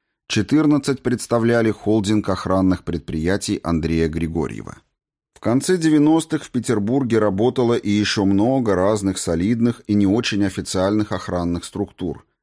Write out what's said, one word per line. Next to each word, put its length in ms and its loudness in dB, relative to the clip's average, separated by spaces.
четырнадцать 760 2
представляли 640 0
холдинг 600 0
охранных 540 0
предприятий 800 -4
Андрея 460 0
Григорьева. 680 -6
В 80 -20
конце 360 0
девяностых 640 2
в 80 -20
Петербурге 680 0
работало 540 2
и 160 -2
ещё 360 2
много 500 2
разных 420 0
солидных 680 0
и 60 0
не 120 4
очень 380 0
официальных 680 -2
охранных 520 -4
структур, 640 -8